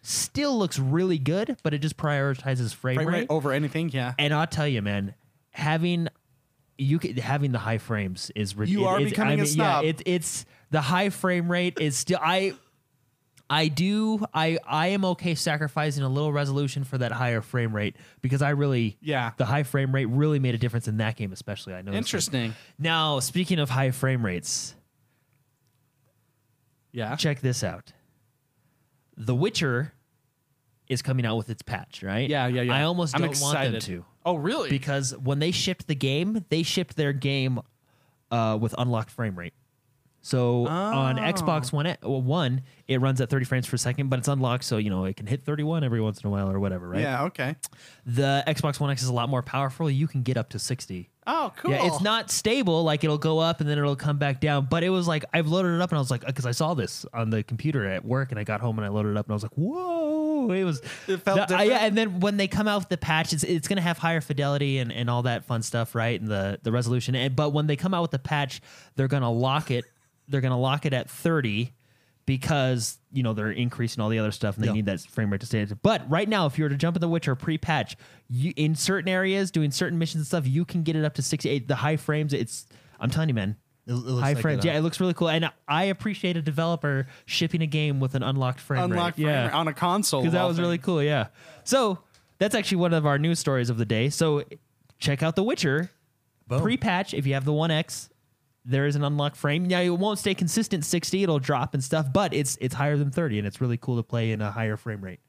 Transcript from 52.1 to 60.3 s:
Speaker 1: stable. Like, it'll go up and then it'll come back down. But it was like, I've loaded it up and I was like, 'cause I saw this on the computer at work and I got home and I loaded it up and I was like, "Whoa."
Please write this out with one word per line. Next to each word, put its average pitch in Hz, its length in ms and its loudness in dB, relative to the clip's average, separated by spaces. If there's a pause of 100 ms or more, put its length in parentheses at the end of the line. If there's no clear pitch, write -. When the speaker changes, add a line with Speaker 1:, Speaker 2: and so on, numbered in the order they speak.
Speaker 1:
stable. 202 540 2
Like, 151 180 2
it'll 151 140 2
go 160 220 2
up 165 200 2
and 147 100 0
then 147 80 2
it'll 143 200 2
come 147 200 0
back 139 240 0
down. 143 280 2
But 165 140 2
it 180 60 2
was 180 200 2
like, 151 140 0 (100)
I've 160 140 2
loaded 175 280 2
it 170 60 2
up 180 100 0
and 160 60 2
I - 40 2
was 131 100 -2
like, 120 100 -2 (140)
'cause 127 100 -2
I 120 60 0
saw 156 220 0
this 113 400 -4
on 113 160 -2
the 110 140 0
computer 123 420 -2
at 95 200 -4
work 131 260 -2
and 110 80 -4
I 104 60 -4
got 104 160 -2
home 113 180 -2
and 107 60 -2
I 101 40 -4
loaded 107 220 0
it 104 60 0
up 104 80 -2
and 107 80 -4
I - 20 0
was 101 80 -4
like, 110 120 -8
"Whoa." 311 960 -2